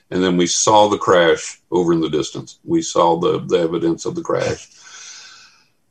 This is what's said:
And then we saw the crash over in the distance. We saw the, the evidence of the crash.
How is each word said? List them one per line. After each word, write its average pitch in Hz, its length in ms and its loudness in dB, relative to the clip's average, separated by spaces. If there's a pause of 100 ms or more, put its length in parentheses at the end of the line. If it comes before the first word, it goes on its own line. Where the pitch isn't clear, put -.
(100)
And 90 100 -2
then 92 160 2
we 87 120 2
saw 107 400 4
the 101 100 -2
crash - 640 2 (100)
over 85 220 0
in 82 80 0
the 78 100 -2
distance. 69 540 -6
We 82 180 -2
saw 85 380 0
the, 87 180 0
the 92 200 0
evidence 85 460 -2
of - 120 -8
the 85 60 -8
crash. - 460 -4 (1200)